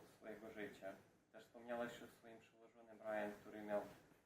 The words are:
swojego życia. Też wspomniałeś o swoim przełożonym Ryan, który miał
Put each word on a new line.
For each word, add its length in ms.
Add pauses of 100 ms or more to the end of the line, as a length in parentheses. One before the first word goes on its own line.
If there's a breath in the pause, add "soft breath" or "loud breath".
(160)
swojego 340
życia. 420 (400)
Też 120
wspomniałeś 580
o 60
swoim 320
przełożonym 600
Ryan, 300
który 300
miał 180 (460)